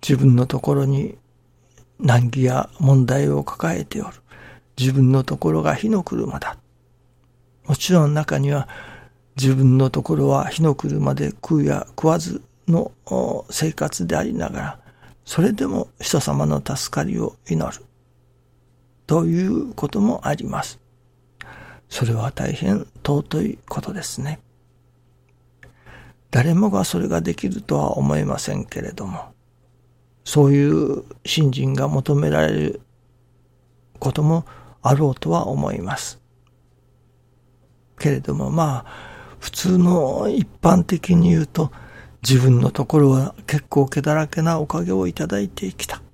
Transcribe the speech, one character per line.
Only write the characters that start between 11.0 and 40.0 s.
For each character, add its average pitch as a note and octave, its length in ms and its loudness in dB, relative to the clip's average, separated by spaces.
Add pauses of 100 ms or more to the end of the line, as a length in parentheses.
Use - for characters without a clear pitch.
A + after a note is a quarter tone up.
で C#3+ 180 -4
食 - 240 -2
う C#3+ 80 4
や C#3+ 240 -2
食 - 200 -2
わ E3 100 2
ず E3 220 -8 (260)
の、 - 240 2 (140)
お、 - 460 -4
生 D#3 240 -4
活 C#3+ 320 -6
で E2 100 -2
あ D2+ 60 0
り - 100 -4
な - 160 -6
が - 120 -8
ら、 - 200 -10 (460)
そ - 160 -2
れ A3+ 100 2
で G#3+ 140 -4
も - 220 -4 (120)
人 - 180 -2
様 C#3+ 280 -2
の D3 180 -2
助 - 300 -8
か C#3+ 100 -2
り - 140 -6
を - 180 -6 (100)
祈 - 300 -4
る - 80 -20 (1200)
と E3 200 2
い E3+ 200 0
う B3 280 -4
こ - 140 -6
と G#3 120 -4
も G#3+ 260 0
あ C#3+ 60 0
り - 120 -6
ま - 180 -6
す。 - 180 -12 (1120)
そ - 160 -2
れ A2+ 80 0
は A2+ 180 -4
大 - 220 -4
変 F#3+ 320 -2 (180)
尊 D3 380 -2
い G#3+ 160 -4 (100)
こ - 140 -8
と - 100 -10
で F#3 100 -10
す - 200 -10
ね。 D3+ 180 -8 (1900)
誰 D3+ 240 2
も G3+ 160 4
が F#3 140 0
そ - 140 -4
れ - 100 -2
が - 120 -2
で - 140 -4
き - 160 -8
る - 100 -8
と - 160 -4
は C#2+ 220 -2
思 D2 180 0
え - 80 0
ま - 140 -4
せ - 160 -6
ん - 100 -6
け - 160 -12
れ - 120 -10
ど - 140 -12
も、 - 280 -14 (880)
そ D3 220 4
う C#3 80 6
い C#3+ 160 4
う C#3+ 340 0 (220)
信 D3 260 2
心 C3+ 220 -2
が C3+ 120 0
求 D3 280 0
め D3 160 0
ら D3+ 160 2
れ G#2 80 0
る - 260 -2 (1160)
こ C3 140 -4
と D3+ 100 -2
も D#3 240 2 (360)
あ C3 120 4
ろ D3 140 2
う B2+ 60 0
と - 160 -6
は E3+ 180 0
思 D3 240 -2
い - 80 -8
ま F3 160 -6
す。 - 240 -12 (1800)
け D3+ 120 0
れ C3+ 100 0
ど C#3 140 -6
も、 C#3 160 -4
ま D3 360 -2
あ、 - 240 -20 (280)
普 - 140 -12
通 F#3 260 0
の F3 500 2